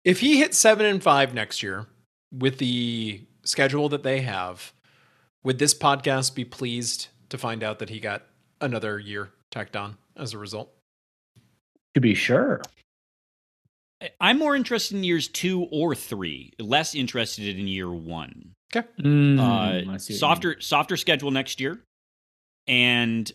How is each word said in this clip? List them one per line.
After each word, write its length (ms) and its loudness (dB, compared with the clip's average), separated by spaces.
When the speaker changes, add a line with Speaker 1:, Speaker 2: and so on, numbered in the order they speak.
Speaker 1:
he, 60 6
if 100 2
he 180 6
hits 200 4
seven 280 6
and 160 2
five 320 6
next 280 -4
year 240 -6
with 220 0
the 640 -2
schedule 460 0
that 120 -4
they 200 -2
have, 500 -8
would 160 0
this 120 4
podcast 640 0
be 100 -6
pleased 640 -6
to 100 -10
find 240 -6
out 160 -4
that 120 -10
he 100 -12
got 240 -6
another 380 -4
year 320 -12
tacked 240 -10
on 200 -10
as 180 -10
a 40 -12
result? 320 -12
Speaker 2:
To 60 4
be 140 4
sure. 460 0
Speaker 3:
I, 80 -12
I'm 180 4
more 160 2
interested 420 0
in 80 -2
years 240 2
two 420 -2
or 240 0
three, 640 -8
less 360 0
interested 640 -4
in 100 -6
year 220 -4
one. 600 -10
Speaker 1:
Okay. 120 -2
Speaker 2:
Mm, 380 6
Speaker 3:
Uh, 40 4
Speaker 2:
I 380 2
see 60 -6
what 0 -
you 40 -8
mean. 280 -8
Speaker 3:
softer, 420 2
softer 360 0
schedule 340 0
next 300 -4
year. 200 -6
And, 680 2